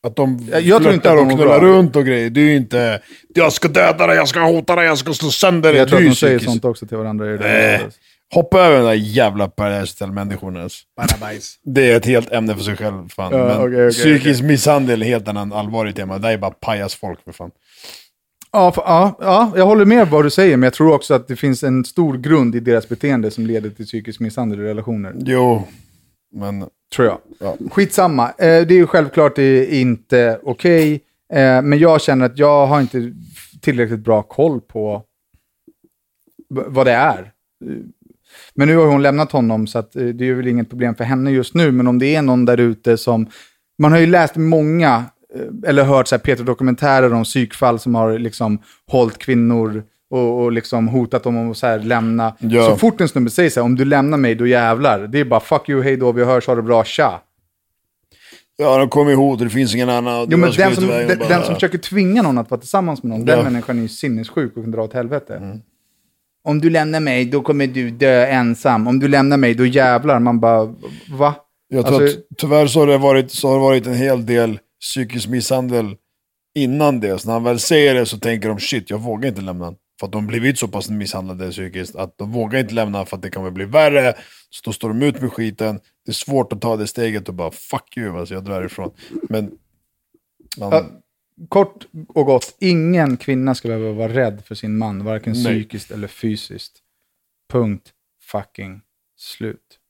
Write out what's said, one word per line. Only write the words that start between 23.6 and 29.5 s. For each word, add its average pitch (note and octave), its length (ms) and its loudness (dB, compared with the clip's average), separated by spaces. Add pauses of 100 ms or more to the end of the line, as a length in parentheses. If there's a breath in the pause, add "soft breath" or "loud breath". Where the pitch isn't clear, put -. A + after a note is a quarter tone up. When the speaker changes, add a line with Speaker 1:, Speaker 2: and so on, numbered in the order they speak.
Speaker 2:
till G#2 160 -16
psykisk G#2+ 340 -12
misshandel A2 400 -6
i G2+ 40 -8
relationer. G#2+ 540 -8
Speaker 1:
Jo, B2 500 0 (680 soft breath)
men G2+ 300 -10 (300)
Speaker 2:
Tror B2 120 4
jag. F#2 100 -2 (220)
Speaker 1:
Ja. G2 180 -8 (140)
Speaker 2:
Skitsamma. F3+ 580 0
Eh, - 80 -14
det E3 340 4
är - 0 -
ju F3+ 160 8
självklart, D3+ 480 2
det C#3 80 0
är C3+ 380 2